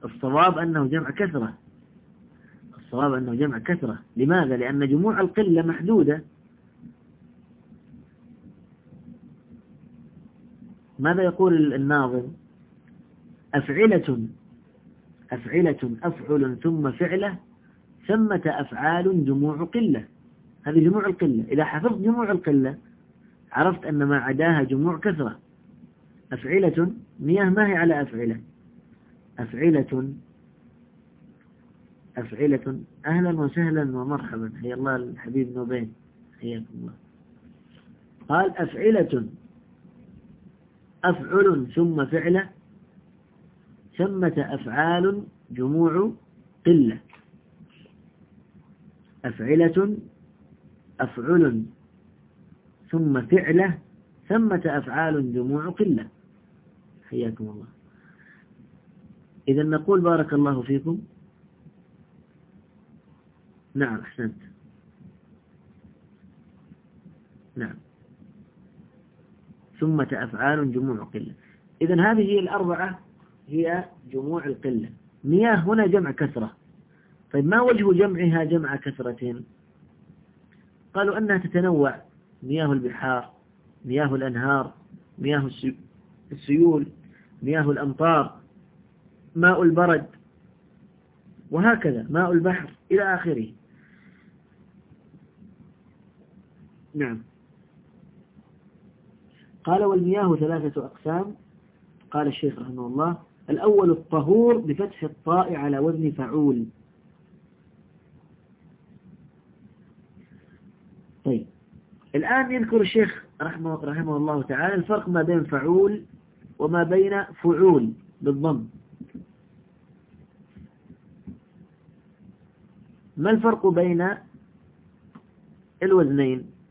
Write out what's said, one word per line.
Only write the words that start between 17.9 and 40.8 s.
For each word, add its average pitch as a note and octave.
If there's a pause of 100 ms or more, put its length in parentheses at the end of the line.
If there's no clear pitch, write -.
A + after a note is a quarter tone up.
ثمة G#3+
أفعال D#3
جموع D3
قلة". E3+ (580)
هذه D#3
جموع F#3+
القلة. C#3+
إذا C3+
حفظت F#3
جموع A3+
القلة C#3+ (760)
عرفت F3
أن D3
ما C#3
عداها C#3
جموع C#3
كثرة. D3+ (920)
أفعلة، E3 (260)
مياه F#3
ما G#3
هي G3
على E3
أفعلة؟ A#2 (1000)
أفعلة، C3+ (2000)
أفعلة. C3 (240)
أهلا E3+
وسهلا D#3
ومرحبا، B2+ (100)
حيا B2
الله C3
الحبيب B2
نوبين، A#2+ (480)
حياكم A#2
الله. A#2 (1400)
قال: F#3
"أفعلة، E3 (1800)